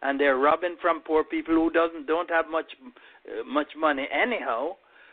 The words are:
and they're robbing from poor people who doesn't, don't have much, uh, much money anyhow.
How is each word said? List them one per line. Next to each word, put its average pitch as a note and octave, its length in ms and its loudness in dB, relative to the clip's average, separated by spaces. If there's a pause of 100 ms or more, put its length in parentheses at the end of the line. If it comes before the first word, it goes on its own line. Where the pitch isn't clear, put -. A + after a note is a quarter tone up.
and C3+ 180 -2
they're C#3 160 4
robbing E3 440 2
from E3 200 0
poor D#3 240 0
people D#3+ 300 -2
who E3 160 4
doesn't, E3 360 0
don't E3 240 -2
have E3 200 0
much, D#3+ 200 -4 (560)
uh, A2 180 -8
much C3+ 320 -2
money D3 360 0
anyhow. D#3+ 640 -2 (360)